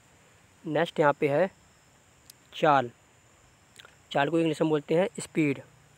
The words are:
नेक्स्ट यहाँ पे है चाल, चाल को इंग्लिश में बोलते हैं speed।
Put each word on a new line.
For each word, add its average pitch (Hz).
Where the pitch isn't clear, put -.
नेक्स्ट 160
यहाँ 143
पे 147
है 160
चाल, 135
चाल 143
को 165
इंग्लिश 160
में 160
बोलते 156
हैं 180
speed। 143